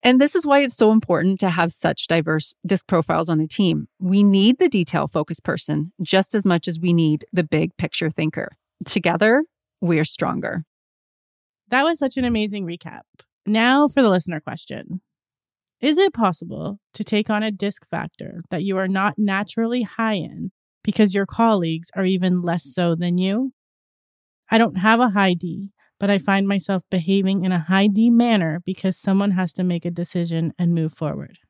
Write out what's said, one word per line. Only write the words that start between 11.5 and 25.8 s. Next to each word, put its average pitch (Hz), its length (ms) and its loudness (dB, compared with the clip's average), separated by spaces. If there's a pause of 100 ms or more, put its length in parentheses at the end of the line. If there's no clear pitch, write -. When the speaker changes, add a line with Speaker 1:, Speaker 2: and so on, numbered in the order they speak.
Speaker 2:
That 262 160 2
was 330 120 0
such 269 200 -4
an 254 80 -2
amazing 214 420 -2
recap. 170 340 -12 (460)
Now 247 400 4
for 277 160 4
the 220 60 6
listener 175 300 0
question. - 600 -10 (800)
Is 294 160 2
it 381 160 2
possible 185 680 -4 (140)
to 214 100 -8
take 214 280 -2
on 208 100 0
a 220 100 -2
disc 202 380 -6
factor - 520 -10 (100)
that 185 120 -4
you 190 140 -2
are 190 100 -2
not 190 300 0
naturally 214 640 -2
high 220 340 -2
in 170 360 -8 (320)
because 208 320 0
your 196 100 0
colleagues 175 680 0
are 190 100 -2
even 180 380 0
less 175 200 -4
so 170 300 -2
than 175 240 -2
you? 202 360 -2 (1000)
I 226 80 4
don't 226 180 2
have 220 220 4
a 247 100 4
high 190 240 2
D, 180 380 -8 (280)